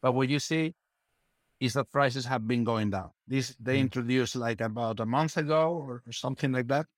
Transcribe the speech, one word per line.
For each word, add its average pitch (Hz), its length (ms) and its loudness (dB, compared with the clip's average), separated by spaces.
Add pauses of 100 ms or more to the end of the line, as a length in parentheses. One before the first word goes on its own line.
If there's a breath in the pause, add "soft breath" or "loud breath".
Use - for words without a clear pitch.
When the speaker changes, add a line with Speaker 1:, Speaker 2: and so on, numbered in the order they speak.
Speaker 1:
But 131 120 2
what 131 160 2
you 143 100 2
see 160 340 -2 (840)
is 123 140 0
that 131 180 -2
prices 135 340 2
have 123 220 -2
been 120 160 2
going 110 280 2
down. 95 180 -4 (180)
This 127 320 -2
they 127 180 0
Speaker 2:
Mm. 139 40 4
Speaker 1:
introduced, 127 540 0
like, 117 260 -2
about 110 380 -2
a 113 60 0
month 143 320 0
ago 160 360 2
or, 135 320 -8
or 117 60 -16
something 131 400 -2
like 127 160 0
that 139 180 0 (120)